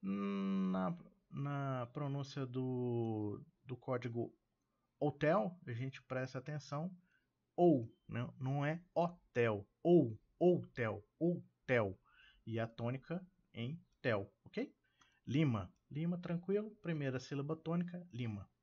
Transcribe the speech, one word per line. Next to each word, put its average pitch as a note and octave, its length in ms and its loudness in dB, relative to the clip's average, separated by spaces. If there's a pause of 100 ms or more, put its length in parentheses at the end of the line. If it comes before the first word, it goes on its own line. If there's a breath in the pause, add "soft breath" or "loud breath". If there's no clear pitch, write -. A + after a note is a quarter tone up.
Na, G2 920 0 (340)
na C#3 640 -4
pronúncia C#3 540 -4
do, A#2+ 960 0 (200)
do B2+ 120 -8
código A#2+ 580 -4 (640)
hotel, E3 680 2
a B2+ 60 -6
gente B2+ 300 -6
presta C3 360 -4
atenção, D3 520 -6 (680 soft breath)
ou, D3 360 6 (160)
né? A#2+ 200 -4 (100)
Não C#3 260 0
é D#3+ 180 -2 (120)
hotel, A#2+ 760 0 (140)
ou, D3 360 6 (200)
hotel, A#2+ 680 2 (140)
hotel. B2+ 800 0 (480 soft breath)
E A2+ 120 -4
a A2+ 80 0
tônica C3+ 580 -6 (280)
em C3 260 -6 (220)
tel, G2+ 320 0 (120)
ok? - 300 -6 (520 soft breath)
Lima, A#2+ 460 0 (180)
Lima, E3 280 -2
tranquilo, F#3+ 520 -2 (120)
primeira C#3+ 380 -2
sílaba C#3+ 360 -4
tônica, F3 560 -4
Lima. A2 360 -6 (140)